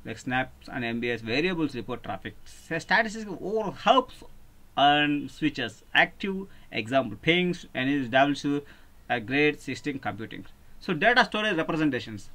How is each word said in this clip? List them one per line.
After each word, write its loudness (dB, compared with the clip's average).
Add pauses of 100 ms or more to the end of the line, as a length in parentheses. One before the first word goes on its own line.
like -10
snaps -4
and -4
M -2
B 0
S -4
variables -2
report -8
traffic. -10 (100)
Sa-, -8
statistics 0
overall -4
helps 2 (520)
and 4
switches. -4 (100)
Active 0 (240)
example, 0
pings, 2
N -2
S 0
W, 2 (480)
uh, 0
grade 0
sixteen -8
computing. -8 (320)
So -4
data 6
storage 0
representations -2